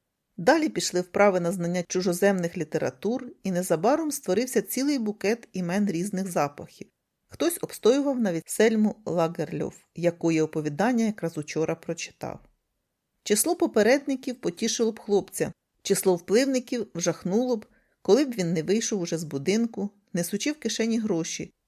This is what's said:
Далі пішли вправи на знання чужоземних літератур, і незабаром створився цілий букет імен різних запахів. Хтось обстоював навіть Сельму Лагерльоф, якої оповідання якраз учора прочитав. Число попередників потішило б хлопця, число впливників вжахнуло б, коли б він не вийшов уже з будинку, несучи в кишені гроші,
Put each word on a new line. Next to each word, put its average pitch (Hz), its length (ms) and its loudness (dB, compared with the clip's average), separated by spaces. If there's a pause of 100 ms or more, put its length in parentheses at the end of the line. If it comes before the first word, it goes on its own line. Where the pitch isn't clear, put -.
(360)
Далі 302 320 4
пішли 180 320 -2
вправи 190 400 4
на 170 120 0
знання 175 360 -2
чужоземних 185 680 2
літератур, 170 720 -4 (160)
і 190 80 -4
незабаром 190 640 0
створився 226 500 0
цілий 277 360 0
букет 214 540 -2
імен 185 380 0
різних 190 400 -4
запахів. 156 580 -4 (400)
Хтось 330 320 -2
обстоював 269 600 2
навіть 175 280 -2
Сельму 214 560 2
Лагерльоф, 165 720 -2 (180)
якої 170 460 0
оповідання 156 640 0
якраз 170 340 -4
учора 160 360 -4
прочитав. - 680 -10 (840)
Число 311 340 2
попередників 262 840 0
потішило 220 520 -2
б 220 80 -12
хлопця, 180 520 -2 (300)
число 190 320 2
впливників 247 800 0
вжахнуло 190 640 -2
б, 214 100 -8 (360)
коли 247 220 6
б 254 100 -6
він 175 180 -2
не 160 100 -2
вийшов 208 380 -2
уже 170 180 -4
з 170 60 -8
будинку, 196 680 -2 (220)
несучи 202 400 -2
в 294 60 -8
кишені 226 400 -2
гроші, 170 540 -4 (160)